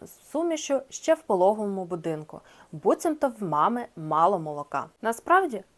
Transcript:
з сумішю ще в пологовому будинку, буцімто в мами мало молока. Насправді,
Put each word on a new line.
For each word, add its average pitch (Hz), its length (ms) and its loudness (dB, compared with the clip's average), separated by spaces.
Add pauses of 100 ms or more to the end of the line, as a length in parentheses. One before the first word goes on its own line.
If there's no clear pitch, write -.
з - 280 -20
сумішю 311 580 -2
ще - 260 0
в 320 80 -4
пологовому 196 640 2
будинку, 160 560 -8 (320)
буцімто 285 680 0
в 208 60 -8
мами 185 420 2 (100)
мало 160 420 2
молока. 147 460 -6 (180)
Насправді, 233 640 2 (140)